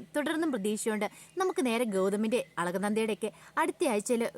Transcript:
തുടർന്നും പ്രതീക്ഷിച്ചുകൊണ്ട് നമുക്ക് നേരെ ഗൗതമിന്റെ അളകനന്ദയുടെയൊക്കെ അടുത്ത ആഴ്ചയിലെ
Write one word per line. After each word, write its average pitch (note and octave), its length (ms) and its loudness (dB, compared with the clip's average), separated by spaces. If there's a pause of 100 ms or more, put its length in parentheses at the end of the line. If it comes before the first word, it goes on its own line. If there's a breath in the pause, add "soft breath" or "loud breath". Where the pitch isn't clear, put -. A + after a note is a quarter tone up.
(160)
തുടർന്നും D#4 380 0
പ്രതീക്ഷിച്ചുകൊണ്ട് G#3+ 540 -2 (320 loud breath)
നമുക്ക് F#4 300 0
നേരെ A3+ 160 2 (100)
ഗൗതമിന്റെ G3+ 440 2 (220)
അളകനന്ദയുടെയൊക്കെ G#3 720 0 (300 loud breath)
അടുത്ത E4+ 320 0
ആഴ്ചയിലെ A3+ 440 0